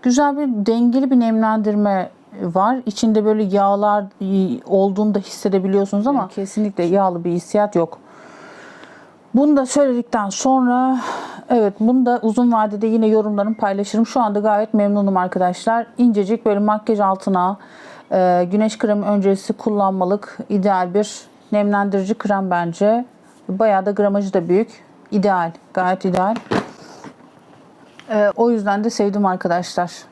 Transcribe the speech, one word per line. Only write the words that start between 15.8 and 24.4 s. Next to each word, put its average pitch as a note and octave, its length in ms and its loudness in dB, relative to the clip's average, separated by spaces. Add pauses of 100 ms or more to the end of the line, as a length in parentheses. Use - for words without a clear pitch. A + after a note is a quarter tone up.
İncecik A3+ 480 2
böyle G3+ 120 2
makyaj G#3+ 420 0
altına, F#3+ 560 0 (560)
e, F3+ 380 2
güneş G#3+ 280 0
kremi G#3 260 0
öncesi G3 480 0
kullanmalık G3 880 -2 (100)
ideal F#3 460 0
bir G#3 260 -2 (320)
nemlendirici G3+ 640 0
krem G3 360 -2
bence. F#3 540 0 (440)
Bayağı F#3+ 380 0
da G#3 40 0
gramajı G3+ 420 0
da E3+ 160 -2